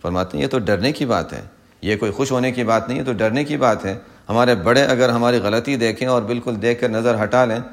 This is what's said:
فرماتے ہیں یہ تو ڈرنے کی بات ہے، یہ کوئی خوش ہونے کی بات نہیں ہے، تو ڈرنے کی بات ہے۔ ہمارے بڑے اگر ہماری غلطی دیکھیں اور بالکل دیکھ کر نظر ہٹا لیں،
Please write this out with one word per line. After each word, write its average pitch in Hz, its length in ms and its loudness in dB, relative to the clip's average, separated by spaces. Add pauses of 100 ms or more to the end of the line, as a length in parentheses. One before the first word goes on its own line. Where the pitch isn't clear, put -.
فرماتے 90 360 -4
ہیں 156 60 0
یہ 139 60 -2
تو 131 100 0
ڈرنے 104 320 0
کی 226 140 -4
بات 87 280 -2
ہے، 60 80 -12 (400)
یہ 101 160 0
کوئی 107 140 -2
خوش 131 200 -2
ہونے 127 200 0
کی 123 120 -4
بات 113 260 0
نہیں 131 100 -4
ہے، - 40 -6
تو 127 100 -2
ڈرنے 110 300 0
کی 147 140 -4
بات 113 280 2
ہے۔ 98 120 -4 (320)
ہمارے 120 260 4
بڑے 113 260 4
اگر 127 280 2
ہماری 120 280 2
غلطی 113 380 0
دیکھیں 117 320 -2
اور 123 140 2
بالکل 117 400 -4
دیکھ 117 200 0
کر 123 80 0
نظر 113 340 0
ہٹا 123 220 4
لیں، 117 140 -2 (140)